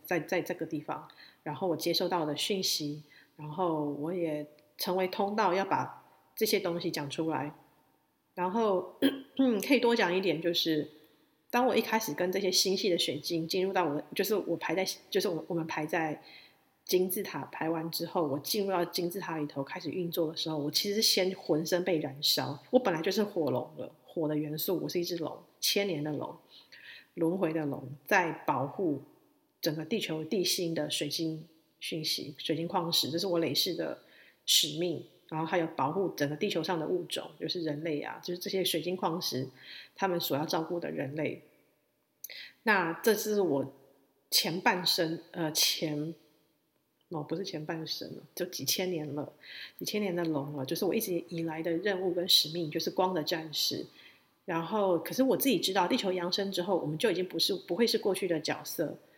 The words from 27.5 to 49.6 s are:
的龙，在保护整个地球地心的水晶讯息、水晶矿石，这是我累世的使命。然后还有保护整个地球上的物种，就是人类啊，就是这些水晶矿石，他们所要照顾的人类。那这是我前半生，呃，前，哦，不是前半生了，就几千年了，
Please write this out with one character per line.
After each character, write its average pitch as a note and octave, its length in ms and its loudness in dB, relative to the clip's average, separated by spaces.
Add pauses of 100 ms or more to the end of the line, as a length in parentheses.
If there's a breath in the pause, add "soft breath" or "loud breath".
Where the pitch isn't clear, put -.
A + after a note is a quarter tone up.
的 D#3 100 0
龙， C3+ 240 -4 (160)
在 F3+ 260 4 (160)
保 C#3 200 2
护 C#3+ 360 -2 (600)
整 D#3 120 0
个 D#3 100 -6
地 A3 140 0
球 D#3+ 240 -2
地 F3+ 220 0
心 E3+ 300 0
的 D3+ 160 0
水 D3 180 -2
晶 D#3+ 360 -2 (360)
讯 D#3+ 240 -4
息、 - 320 -4
水 - 180 -2
晶 E3 140 -2
矿 E3+ 240 0
石， E3 180 2
这 E3 80 -2
是 G3 80 0
我 F3 120 2
累 D3 160 2
世 E3+ 200 0
的 D#3+ 280 -4 (420 loud breath)
使 D3+ 340 4
命。 D#3 280 -2 (220)
然 D#3 120 -4
后 D#3+ 40 0
还 F3+ 140 0
有 D#3+ 80 2
保 C#3+ 240 0
护 F#3 200 0
整 C#3+ 180 0
个 D3+ 80 -4
地 G#3 120 0
球 E3+ 140 0
上 F3 160 0
的 D3+ 80 -2
物 F3+ 200 0
种， - 340 -8
就 E3 80 -4
是 F3 160 -4
人 D3 180 -4
类 D#3 180 -2
啊， - 220 -8
就 F3 100 -4
是 F3+ 60 -4
这 - 100 -8
些 F#3+ 160 0
水 F3 160 0
晶 F3 140 -2
矿 F3 260 0
石， C3 280 -2 (480 loud breath)
他 G3 100 0
们 F3 140 2
所 C#3 160 0
要 D3+ 100 0
照 E3 160 0
顾 E3+ 160 -2
的 D#3+ 100 -4
人 D3 280 -4
类。 - 260 -4 (1200 loud breath)
那 F#3 300 4
这 G#3+ 200 4
是 G#3 280 2
我 C#3 340 2 (560)
前 F3 300 2
半 F3+ 260 2
生， E3+ 340 0 (120)
呃， D#3+ 180 -2
前， D#3 640 0 (920)
哦， D3+ 160 -6
不 E3 100 -4
是 F#3 100 -4
前 D#3 220 -8
半 D#3+ 180 -6
生 - 300 -8
了， - 80 -14 (140)
就 F3+ 100 -2
几 - 180 -8
千 F#3 280 0
年 D3+ 240 -4
了， C#3+ 160 -6 (480 loud breath)